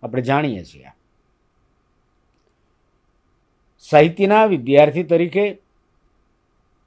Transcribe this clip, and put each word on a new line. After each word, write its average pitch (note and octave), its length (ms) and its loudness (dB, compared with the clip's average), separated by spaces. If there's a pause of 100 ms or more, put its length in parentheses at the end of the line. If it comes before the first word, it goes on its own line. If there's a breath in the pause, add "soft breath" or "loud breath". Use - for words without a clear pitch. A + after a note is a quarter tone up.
આપણે A#2+ 200 -8
જાણીએ C3 420 -4
છીએ. C#2+ 260 -20 (3000)
સાહિત્યના G3 640 2
વિદ્યાર્થી D3 580 2
તરીકે F3 560 -4 (1300)